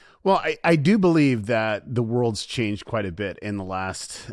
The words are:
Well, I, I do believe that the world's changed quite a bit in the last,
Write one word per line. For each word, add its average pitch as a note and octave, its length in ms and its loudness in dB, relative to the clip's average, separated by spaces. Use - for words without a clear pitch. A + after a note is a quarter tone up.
Well, F#3+ 140 4
I, D#3+ 300 -2
I E3+ 100 6
do D#3+ 220 4
believe D3+ 480 4
that A2 500 0
the A#2+ 80 0
world's A#2 420 -2
changed G#2 380 -4
quite A2 220 -4
a F#2 60 -6
bit F#2 280 -6
in G#2 160 -6
the G2 80 -6
last, F#2 680 -8